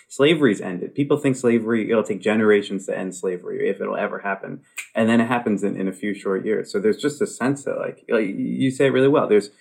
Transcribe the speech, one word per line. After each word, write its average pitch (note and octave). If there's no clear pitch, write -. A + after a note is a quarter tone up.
slavery's D3
ended. F2+
People C#3+
think C3+
slavery, A2+
it'll A2
take G2+
generations G#2
to G2
end F#2+
slavery, F#2+
if G2
it'll G2+
ever G2+
happen. G2
And A2+
then A#2
it A#2
happens A#2
in, F#2+
in G2
a F#2+
few G#2
short F#2+
years. -
So G#2
there's G#2
just -
a G2+
sense C#3
that, -
like, -
like, A2+
you B2+
say C#3
it C3
really C3
well. C#3
There's, G#2